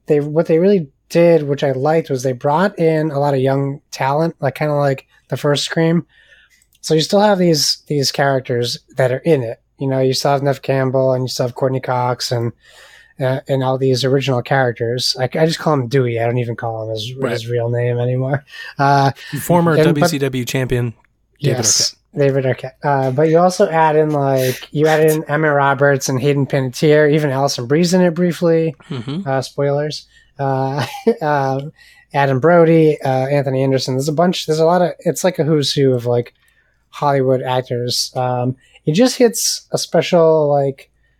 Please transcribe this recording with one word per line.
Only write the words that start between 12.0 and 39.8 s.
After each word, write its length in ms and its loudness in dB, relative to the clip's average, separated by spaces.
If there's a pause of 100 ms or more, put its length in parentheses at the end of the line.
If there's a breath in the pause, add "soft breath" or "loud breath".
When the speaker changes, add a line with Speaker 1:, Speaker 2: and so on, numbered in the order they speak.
Speaker 1:
and, 200 -4 (680 loud breath)
uh, 260 -2
and 160 -2
all 160 -2
these 260 0
original 380 0
characters. 800 -2
I, 40 -2
I 220 0
just 120 -2
call 160 0
him 140 -2
Dewey. 300 0
I 80 -2
don't 120 0
even 180 -4
call 280 -8
him 60 -8
his, 240 -8
Speaker 2:
Right. 180 -4
Speaker 1:
his 160 -6
real 220 -2
name 280 -2
anymore. 460 -2 (340 loud breath)
Uh, 340 4 (300 loud breath)
Speaker 2:
Former 300 2
Speaker 1:
and, 120 2
but 40 -
Speaker 2:
W 200 2
C 100 -2
W 260 -2
champion 500 -2 (460)
David 180 0
Speaker 1:
Yes, 360 0 (200)
Speaker 2:
Arquette. 40 -6
Speaker 1:
David 260 2
Arquette. 280 -4 (100)
Uh, 280 0
but 180 2
you 100 4
also 300 2
add 280 2
in, 140 4
like, 600 0
you 140 2
add 240 4
in 140 0
Emma 280 0
Roberts 560 2
and 120 -2
Hayden 260 0
Panettiere, 640 2
even 180 2
Alison 360 -2
Brie's 260 0
in 80 4
it 140 2
briefly. 600 0 (140)
Speaker 2:
Mm-hmm. 400 -8
Speaker 1:
Uh, 140 -2
spoilers. 640 -4 (320 soft breath)
Uh, 480 -2 (180)
<laughs> 160 0
uh, 400 -2 (540 soft breath)
Adam 260 0
Brody, 640 4
uh, 240 0
Anthony 360 0
Anderson. 320 0
There's 140 -4
a 40 -2
bunch. 340 0
There's 140 -2
a 40 2
lot 160 4
of. 200 0
It's 240 -4
like 140 0
a 60 0
who's 300 0
who 180 2
of, 140 -2
like, 260 -2 (560)
Hollywood 540 0
actors. 760 -4
Um, 400 -4 (300 soft breath)
it 60 0
just 260 2
hits 540 0
a 60 -2
special, 720 2